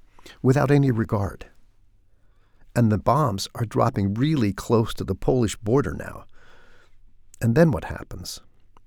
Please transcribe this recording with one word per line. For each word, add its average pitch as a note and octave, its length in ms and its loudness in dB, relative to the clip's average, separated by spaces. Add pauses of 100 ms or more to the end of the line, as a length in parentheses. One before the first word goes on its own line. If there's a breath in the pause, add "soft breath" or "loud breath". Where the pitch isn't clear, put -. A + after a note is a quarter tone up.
(420 loud breath)
without C3 300 2
any C#3 180 4
regard. A2 560 -4 (1300)
And A#2 160 4
the G2 60 2
bombs A#2 580 0
are A#2 80 -4
dropping A2 500 0
really B2 380 0
close A2+ 420 0
to - 80 -6
the F#2+ 140 -4
Polish B2 400 0
border A2+ 360 0
now. - 320 -12 (1160 soft breath)
And A#2 160 0
then D#3+ 160 6
what D#2 140 -4
happens? - 520 -12 (480)